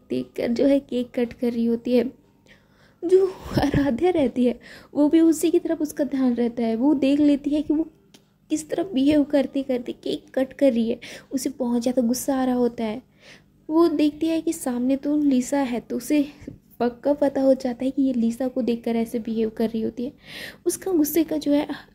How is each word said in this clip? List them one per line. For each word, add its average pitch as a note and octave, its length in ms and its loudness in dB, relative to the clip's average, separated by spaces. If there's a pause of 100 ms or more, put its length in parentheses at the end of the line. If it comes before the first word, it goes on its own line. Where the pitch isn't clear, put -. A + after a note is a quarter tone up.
देख B3 280 -6
कर - 100 -2
जो A#3+ 180 0
है C#4 140 4
cake B3 360 -6
cut A#3+ 180 -2
कर A#3+ 200 -4
रही A#3 120 -2
होती A#3 280 -2
है। B3 200 2 (920)
जो F#4 220 6 (340)
आराध्या C#4 480 2
रहती C4 360 2
है A#3+ 140 -2 (340)
वो D4 160 4
भी E4 100 6
उसी E4 320 4
की F4 80 4
तरफ D#4+ 220 -4
उसका D4+ 220 -2
ध्यान C4 300 0
रहता A#3 300 -2
है, A3+ 120 0
वो C4+ 180 2
देख C#4 260 2
लेती C#4+ 300 2
है D4 120 0
कि D4+ 120 0
वो D#4 140 -2 (640)
किस D4+ 200 -4
तरह E4+ 140 -2
behave D4 400 2
करते C#4 400 0
करते B3 280 -6
cake - 420 -8
cut C4 200 -2
कर C4+ 200 4
रही A3+ 160 0
है, - 100 -6 (320)
उसे C4+ 180 -4
बहुत A#3+ 320 -2
ज़्यादा B3+ 200 0
गुस्सा B3+ 360 0
आ C4 60 0
रहा B3+ 120 0
होता A#3+ 280 0
है। A3+ 180 -6 (680)
वो E4 180 4
देखती D4+ 400 0
है E4 140 -2
कि E4 120 -2
सामने B3+ 420 -2
तो C#4+ 220 -2
Lisa C#4 420 2
है, A#3+ 200 -2
तो B3 180 -8
उसे C#4+ 280 0 (540)
पक्का A#3+ 340 0
पता C#4+ 280 0
हो C4+ 120 6
जाता B3+ 320 -4
है C4+ 60 -2
कि C#4+ 100 -2
ये C4 120 2
Lisa A#3 340 -2
को B3+ 140 -4
देखकर A#3 340 -2
ऐसे A#3 240 -4
behave A3 300 -4
कर A3+ 200 -2
रही A3+ 120 -6
होती A3+ 240 -6
है। D4 80 -10 (520)
उसका F4+ 260 -4
गुस्से D#4 320 2
का D#4 140 -4
जो C#4+ 140 -2
है D4 160 2 (280)